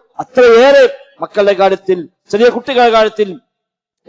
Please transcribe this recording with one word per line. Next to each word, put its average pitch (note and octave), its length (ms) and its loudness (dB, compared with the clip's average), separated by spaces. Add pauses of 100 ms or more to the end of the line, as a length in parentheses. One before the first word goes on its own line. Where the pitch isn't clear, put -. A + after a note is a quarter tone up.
(180)
അത്രയേറെ B3 760 2 (260)
മക്കളുടെ G3+ 320 -2
കാര്യത്തിൽ, F#3 560 -4 (220)
ചെറിയ A3 180 0
കുട്ടികളുടെ A#3+ 420 -2
കാര്യത്തിൽ G#3+ 500 -4 (680)